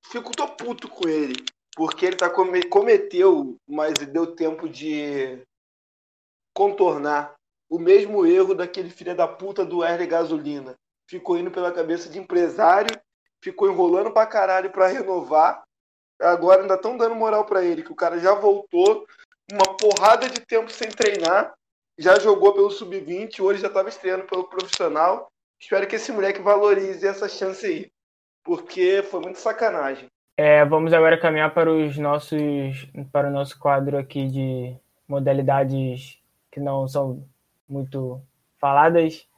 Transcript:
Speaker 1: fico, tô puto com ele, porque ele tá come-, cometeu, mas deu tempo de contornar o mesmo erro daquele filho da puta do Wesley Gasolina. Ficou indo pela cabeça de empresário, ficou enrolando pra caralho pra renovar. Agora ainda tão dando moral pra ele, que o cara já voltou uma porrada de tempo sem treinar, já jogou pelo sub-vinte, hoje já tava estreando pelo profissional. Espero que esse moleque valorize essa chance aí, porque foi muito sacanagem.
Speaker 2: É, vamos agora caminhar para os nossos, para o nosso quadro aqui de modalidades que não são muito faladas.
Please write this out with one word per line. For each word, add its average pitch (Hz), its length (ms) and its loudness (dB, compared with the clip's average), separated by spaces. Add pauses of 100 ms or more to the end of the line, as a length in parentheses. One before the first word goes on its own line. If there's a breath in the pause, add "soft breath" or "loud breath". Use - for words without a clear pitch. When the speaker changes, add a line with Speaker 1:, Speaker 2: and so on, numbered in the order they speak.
Speaker 1:
fico, 240 300 -12
tô 147 100 -4
puto - 420 -12
com 175 200 -6
ele, 151 260 -4 (400)
porque 156 320 -4
ele 180 80 0
tá 175 160 0
come-, 180 380 0
cometeu, 190 880 2 (120)
mas 151 260 -4
deu 156 420 -4
tempo 160 320 -4
de 143 720 -8 (1120)
contornar 151 800 0 (340)
o 165 100 -6
mesmo 202 480 4
erro 185 280 4
daquele 180 360 -8
filho 175 260 -12
da 165 100 0
puta 196 380 -8
do 170 140 -6
Wesley 170 280 -2
Gasolina. 147 680 -6 (340)
Ficou 180 300 -6
indo 180 120 -6
pela 180 220 -4
cabeça 170 360 -6
de 160 100 -16
empresário, 175 760 2 (480)
ficou 190 280 0
enrolando 185 420 2
pra 220 140 4
caralho 190 440 0
pra 185 180 2
renovar. 165 760 0 (580)
Agora 175 420 4
ainda 190 160 0
tão 226 180 -6
dando 226 180 0
moral 220 300 0
pra 190 200 0
ele, 165 180 -2
que - 80 -16
o 151 60 -16
cara 170 220 -2
já 185 160 4
voltou 202 720 2 (440 loud breath)
uma 196 260 0
porrada 214 520 4
de - 120 -8
tempo 226 300 -4
sem 226 180 -10
treinar, 202 640 0 (460)
já 185 200 6
jogou 202 360 6
pelo 202 160 4
sub-vinte, 190 720 -10
hoje 196 180 0
já 196 80 -4
tava 190 200 -2
estreando 185 360 -6
pelo 185 200 -6
profissional. 180 840 -2 (300)
Espero 196 280 -2
que 220 100 -6
esse 220 160 -8
moleque 196 280 -2
valorize 196 680 2
essa 196 220 -4
chance 190 360 -8
aí, 170 260 -6 (540)
porque 180 580 0
foi 196 180 -8
muito 185 180 -12
sacanagem. 180 680 -4 (300)
Speaker 2:
É, 151 280 6
vamos 160 280 2
agora 160 280 6
caminhar 156 340 0
para 160 180 4
os 151 240 0
nossos, 147 440 -2 (720)
para 143 180 0
o 143 40 -4
nosso 139 260 -6
quadro 139 400 0
aqui 135 300 -6
de 131 480 -6 (320)
modalidades 135 1080 -2 (320)
que 143 100 -14
não 139 260 -4
são 135 400 -6 (420)
muito 135 540 -10 (360)
faladas. 160 680 2 (120)